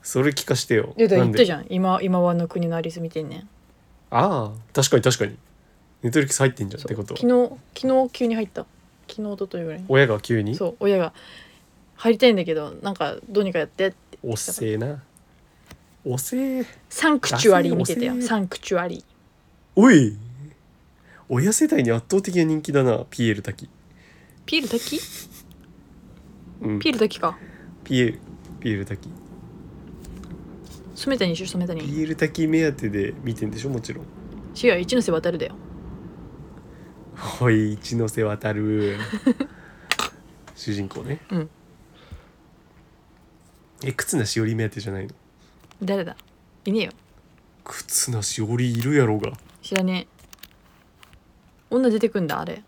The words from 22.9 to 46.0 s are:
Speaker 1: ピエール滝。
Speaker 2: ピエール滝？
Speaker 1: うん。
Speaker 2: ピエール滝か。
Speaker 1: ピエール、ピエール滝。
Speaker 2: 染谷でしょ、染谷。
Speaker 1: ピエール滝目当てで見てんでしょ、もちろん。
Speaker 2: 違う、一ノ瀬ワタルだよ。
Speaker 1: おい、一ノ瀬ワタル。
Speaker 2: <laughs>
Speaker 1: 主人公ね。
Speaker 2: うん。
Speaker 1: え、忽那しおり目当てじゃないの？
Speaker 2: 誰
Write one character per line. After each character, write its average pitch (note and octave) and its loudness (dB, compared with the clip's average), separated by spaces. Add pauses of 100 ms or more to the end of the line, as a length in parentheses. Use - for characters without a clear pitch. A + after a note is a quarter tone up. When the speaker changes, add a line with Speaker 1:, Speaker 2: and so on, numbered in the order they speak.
Speaker 1:
ピ A#2 0
エ G#2+ 4
ー - 2
ル G#2 -4
滝。 - -10 (800)
Speaker 2:
ピ D#4 -2
エ D#4+ 2
ー - -4
ル G#3+ -4
滝？ A#3 -4 (1600)
Speaker 1:
う G#2+ -2
ん。 - -2
Speaker 2:
ピ F3+ 0
エ C#4+ 2
ー - 0
ル A3+ -2
滝 - 0
か。 - -2 (460)
Speaker 1:
ピ C3 2
エ B2 6
ー A2 2
ル、 - -10 (420)
ピ A#2 -2
エ G#2 0
ー - -4
ル G2 -6
滝。 - -10 (1800)
Speaker 2:
染 C4+ -2
谷 F#3 0
で E3 -2
し F#3 -8
ょ、 F#3 -8
染 F3+ -4
谷。 E3 -6
Speaker 1:
ピ D3 -4
エ D#3 2
ー D#3 -4
ル D#3 -4
滝 D#3+ 0
目 D#3+ 4
当 C#3 -8
て A2+ -4
で G2 -2
見 A#2 -4
て A2+ -4
ん G#2 -4
で A2 -10
し - -8
ょ、 C#3 -4
も A#2+ -4
ち - -10
ろ - -12
ん。 - -14 (560)
Speaker 2:
違 A3 6
う、 F3 -2
一 F#3 -2
ノ A#3+ 4
瀬 F3 0
ワ D#3+ 0
タ F3 2
ル E3+ -4
だ - -4
よ。 - -12 (1900)
Speaker 1:
お B2 6
い、 G#2+ 4
一 A#2 -6
ノ A2+ 0
瀬 A2 -2
ワ G#2 -2
タ G#2+ -2
ル。 G#2 0 (800)
Speaker 2:
<laughs> - -8
Speaker 1:
主 - -8
人 G2 -6
公 - -10
ね。 C#3+ -6 (100)
Speaker 2:
う F#3 -2
ん。 D#3 -6 (2250)
Speaker 1:
え、 C3 -4
忽 - -4
那 A2 2
し - -2
お A2 2
り A2 0
目 A2 -2
当 - -10
て G#2 -8
じ A2 -10
ゃ - -8
な F#2+ -8
い F#2+ -8
の？ - -16 (680)
Speaker 2:
誰 F#3+ -2